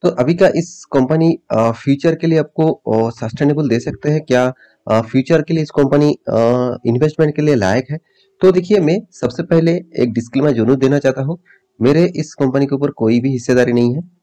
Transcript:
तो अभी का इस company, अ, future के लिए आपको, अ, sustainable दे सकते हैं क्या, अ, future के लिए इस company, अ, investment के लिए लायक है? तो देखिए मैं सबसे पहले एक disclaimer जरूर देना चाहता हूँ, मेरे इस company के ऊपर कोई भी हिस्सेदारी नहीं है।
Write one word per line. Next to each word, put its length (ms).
तो 60
अभी 260
का 140
इस 440
company, 460
अ, 200
future 440
के 120
लिए 120
आपको, 340
अ, 380
sustainable 580
दे 120
सकते 300
हैं 100
क्या, 320
अ, 100
future 420
के 120
लिए 80
इस 80
company, 480
अ, 100
investment 500
के 60
लिए 120
लायक 360
है? 80
तो 120
देखिए 260
मैं 220
सबसे 300
पहले 320
एक 380
disclaimer 380
जरूर 260
देना 220
चाहता 240
हूँ, 160
मेरे 360
इस 180
company 320
के 80
ऊपर 160
कोई 300
भी 100
हिस्सेदारी 420
नहीं 220
है। 160